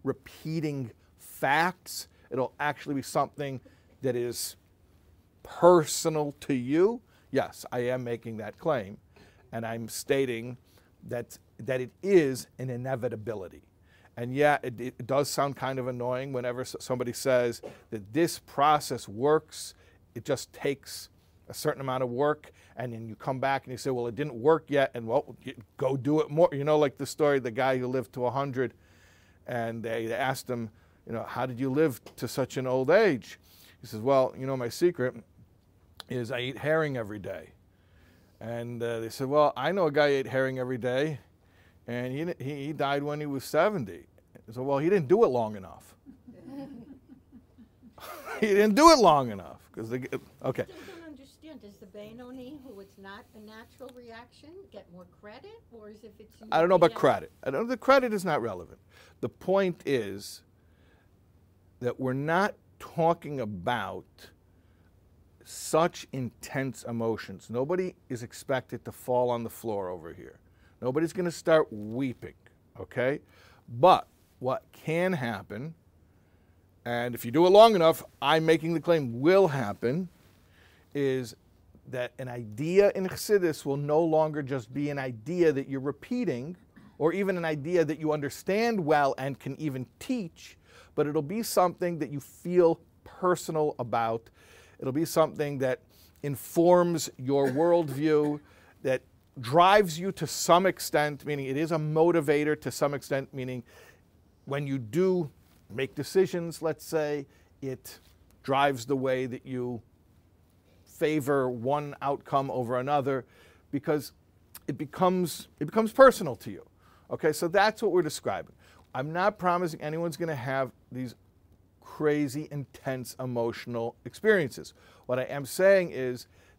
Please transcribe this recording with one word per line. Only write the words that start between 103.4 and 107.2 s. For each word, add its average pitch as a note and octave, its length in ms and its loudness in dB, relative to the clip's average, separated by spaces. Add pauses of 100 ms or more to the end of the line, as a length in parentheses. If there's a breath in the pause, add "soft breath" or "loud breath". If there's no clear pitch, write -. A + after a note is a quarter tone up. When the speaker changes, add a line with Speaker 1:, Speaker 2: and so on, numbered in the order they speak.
Speaker 1:
when C#3+ 200 -4
you C3+ 120 -2
do D#3+ 520 0 (400)
make C3 260 -6
decisions, E3+ 640 -2
let's D#3+ 240 -4
say, D3 420 -2 (340 soft breath)